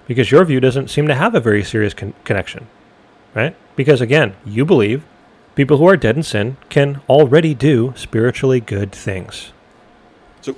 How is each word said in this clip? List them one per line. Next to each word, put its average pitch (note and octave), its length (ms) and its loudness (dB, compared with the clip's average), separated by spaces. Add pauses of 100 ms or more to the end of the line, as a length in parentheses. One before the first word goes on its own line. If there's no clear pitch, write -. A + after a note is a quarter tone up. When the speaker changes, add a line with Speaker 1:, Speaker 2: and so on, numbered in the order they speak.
Speaker 1:
because A#2+ 240 0
your D#3 140 6
view C#3 160 0
doesn't C3 280 0
seem D3+ 200 -2
to D3 60 2
have G3 200 -2
a D#3+ 60 2
very G#2 240 0
serious G#2+ 280 -4
con-, - 300 -12
connection, - 460 -8 (640)
right? B2+ 220 -4 (180)
Because, C3+ 260 2
again, B2 440 0
you A2 200 -2
believe C#3 380 0 (540)
people C#3 220 2
who E3 100 4
are F#3+ 80 4
dead A#2 200 0
in E3 60 -4
sin A#2 340 -6 (120)
can C#3 400 0
already D3+ 460 4
do B2+ 420 0
spiritually B2 640 -2
good G2+ 320 -8
things. - 600 -12 (880)
Speaker 2:
So C3+ 160 -8